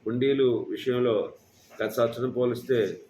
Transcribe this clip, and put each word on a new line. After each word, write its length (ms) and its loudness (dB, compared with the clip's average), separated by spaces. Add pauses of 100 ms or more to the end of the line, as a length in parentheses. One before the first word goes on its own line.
హుండీలు 640 2
విషయంలో 640 0 (380)
గత 180 -4
సంవత్సరం 420 0
పోలిస్తే 800 0